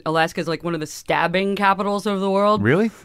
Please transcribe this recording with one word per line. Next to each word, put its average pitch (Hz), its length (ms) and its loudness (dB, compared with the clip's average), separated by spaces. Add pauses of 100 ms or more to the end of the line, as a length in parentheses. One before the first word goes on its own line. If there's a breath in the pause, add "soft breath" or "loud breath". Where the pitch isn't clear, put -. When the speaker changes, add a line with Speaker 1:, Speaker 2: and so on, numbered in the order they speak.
Speaker 1:
Alaska 160 360 0
is, 160 80 -8
like, 156 140 -4
one 170 100 -4
of 160 80 -6
the 156 60 -8
stabbing 170 680 -2
capitals 196 500 0
of 202 140 0
the 196 100 -2
world. 202 340 2
Speaker 2:
Really? 180 280 2 (140)